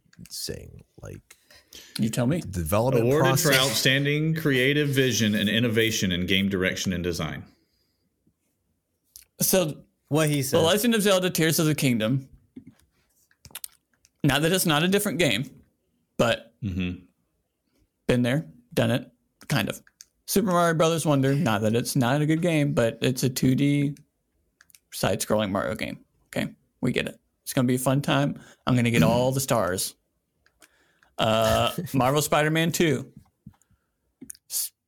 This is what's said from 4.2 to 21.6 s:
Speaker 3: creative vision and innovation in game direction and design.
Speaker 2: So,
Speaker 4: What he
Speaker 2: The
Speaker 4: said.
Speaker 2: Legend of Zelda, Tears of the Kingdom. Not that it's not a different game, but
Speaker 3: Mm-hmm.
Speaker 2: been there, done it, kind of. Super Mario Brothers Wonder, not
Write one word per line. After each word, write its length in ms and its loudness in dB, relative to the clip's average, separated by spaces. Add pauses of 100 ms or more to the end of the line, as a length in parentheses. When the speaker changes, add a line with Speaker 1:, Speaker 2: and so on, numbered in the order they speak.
Speaker 3:
creative 540 2
vision 460 2
and 120 0
innovation 640 0
in 140 -2
game 240 2
direction 420 -2
and 100 -4
design. 440 -6 (2000)
Speaker 2:
So, 420 0 (260)
Speaker 4:
What 200 2
he 80 0
Speaker 2:
The 60 0
Speaker 4:
said. 160 0
Speaker 2:
Legend 360 2
of 60 2
Zelda, 280 2
Tears 300 2
of 60 2
the 100 2
Kingdom. 520 0 (2000)
Not 180 2
that 100 0
it's 140 0
not 180 2
a 40 0
different 320 0
game, 300 0 (680)
but 360 0 (100)
Speaker 3:
Mm-hmm. 400 -6 (1040)
Speaker 2:
been 160 2
there, 240 -2 (260)
done 160 0
it, 220 -4 (360)
kind 220 -2
of. 100 -10 (460)
Super 260 0
Mario 220 2
Brothers 320 0
Wonder, 300 2
not 260 0